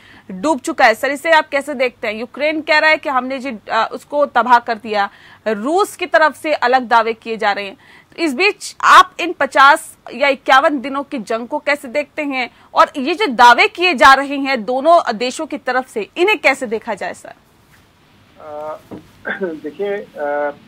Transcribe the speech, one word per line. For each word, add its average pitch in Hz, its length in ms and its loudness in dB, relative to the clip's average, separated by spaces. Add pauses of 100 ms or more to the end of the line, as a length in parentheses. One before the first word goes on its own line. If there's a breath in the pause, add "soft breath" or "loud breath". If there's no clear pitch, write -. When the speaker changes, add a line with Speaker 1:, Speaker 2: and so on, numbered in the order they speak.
(320 soft breath)
Speaker 1:
डूब 220 280 -2
चुका 285 260 0
है। 220 100 6
सर, 269 160 -4
इसे 285 200 -2
आप 311 180 2
कैसे 277 240 -4
देखते 247 340 -4
हैं? 214 120 -8
यूक्रेन 294 420 -4
कह 311 160 0
रहा 311 120 2
है 311 80 2
कि 302 120 -8
हमने 262 300 -4
जी, 254 100 -8 (220)
अ, 220 200 -2
उसको 294 340 -2
तबाह 240 340 2
कर 240 160 -6
दिया, 208 340 -4 (380 loud breath)
रूस 254 480 -2
की 359 100 -8
तरफ 311 300 2
से 311 180 -4
अलग 247 340 0
दावे 226 260 2
किए 226 240 -10
जा 202 140 -2
रहे 202 140 -6
हैं। 196 120 -14 (400 soft breath)
इस 320 160 -2
बीच 370 500 -4
आप 311 360 6
इन 339 200 -4
पचास 285 580 2 (160)
या 254 140 0
इक्यावन 277 540 2
दिनों 277 220 -8
की 285 140 -10
जंग 226 300 -6
को 294 120 -6
कैसे 285 280 -4
देखते 285 340 -6
हैं 269 280 -6 (240 soft breath)
और 320 240 4
ये 285 160 -4
जो 392 140 -2
दावे 240 400 6
किए 359 260 0
जा 269 200 8
रहे 277 240 0
हैं 269 280 -4
दोनों 269 340 4 (160)
देशों 247 300 -6
की 294 120 -10
तरफ 254 300 -4
से, 202 300 -10
इन्हें 359 220 0
कैसे 277 260 -2
देखा 220 280 -6
जाए, 180 200 -10
सर? - 200 -20 (1080)
Speaker 2:
अ, 156 380 -14 (520)
<clears throat> - 140 -8
देखिए, 175 600 -8 (120)
अ, 147 340 -4 (160)